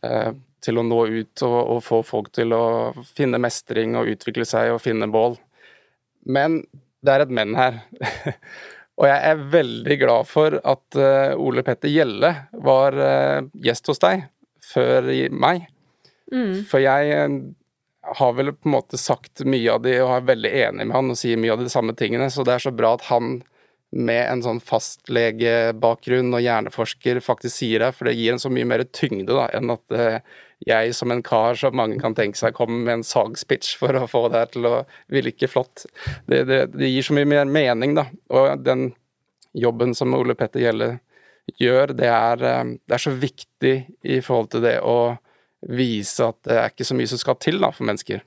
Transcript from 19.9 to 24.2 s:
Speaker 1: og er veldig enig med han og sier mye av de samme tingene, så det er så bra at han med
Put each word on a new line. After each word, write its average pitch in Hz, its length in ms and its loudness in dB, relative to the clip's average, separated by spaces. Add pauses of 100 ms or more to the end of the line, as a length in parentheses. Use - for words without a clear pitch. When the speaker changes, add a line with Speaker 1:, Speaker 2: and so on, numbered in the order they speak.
Speaker 1:
og 127 80 2
er 127 240 2
veldig 110 180 -4
enig 110 340 0
med 113 60 -4
han 127 180 2
og 120 60 -4
sier 117 220 0
mye 113 140 2
av 110 60 0
de 120 120 -4
samme 113 240 0
tingene, 120 360 -2
så 131 140 -4
det 123 100 2
er 123 160 -2
så 123 40 -8
bra 113 200 2
at 120 80 -8
han 123 400 -2 (500)
med 117 380 0